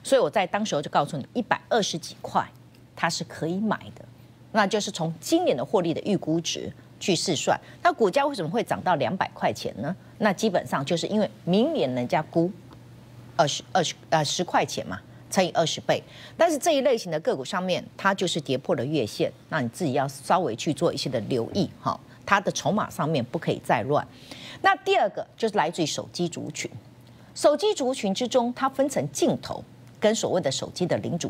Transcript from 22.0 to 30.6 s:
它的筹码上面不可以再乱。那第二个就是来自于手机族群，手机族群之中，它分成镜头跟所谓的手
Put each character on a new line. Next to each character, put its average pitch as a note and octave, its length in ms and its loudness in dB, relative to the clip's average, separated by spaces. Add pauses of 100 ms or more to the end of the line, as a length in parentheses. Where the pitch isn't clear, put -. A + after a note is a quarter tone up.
它 G3+ 160 4
的 F3+ 100 -2
筹 - 200 -2
码 G3+ 180 0
上 D#3+ 180 -2
面 D3+ 160 0
不 - 140 -6
可 D#3+ 140 -2
以 - 120 -4
再 C3 200 2
乱。 C#3 220 0 (560)
那 F#4+ 160 4
第 G4 200 2
二 B3 120 4
个 - 160 -8 (120)
就 A3+ 100 0
是 G#3 80 -4
来 D#3+ 140 2
自 F3 140 -2
于 - 20 0
手 - 260 -4
机 F3 160 -2
族 A#2+ 240 -8
群， - 180 -8 (640)
手 D4+ 200 6
机 G#4 180 2
族 C4 200 0
群 G3 200 -2
之 B3 140 -2
中， A#3+ 260 2
它 C4 140 0
分 C4+ 220 0
成 C#3+ 220 -2
镜 A3 280 0
头 - 240 -10 (360)
跟 G#3+ 160 4
所 C3 160 -2
谓 F3 100 2
的 C#3 100 0
手 - 200 -6